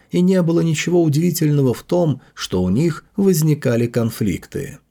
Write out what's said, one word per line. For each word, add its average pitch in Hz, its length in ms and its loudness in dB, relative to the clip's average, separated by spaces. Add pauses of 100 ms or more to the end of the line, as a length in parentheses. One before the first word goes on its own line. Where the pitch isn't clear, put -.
(120)
и 175 100 0
не 185 200 4
было 170 200 2
ничего 165 420 0
удивительного 147 720 0
в - 100 -8
том, 170 380 -2 (120)
что - 300 -4
у 90 60 0
них 151 360 -2 (120)
возникали 151 720 0
конфликты. 117 920 -6 (120)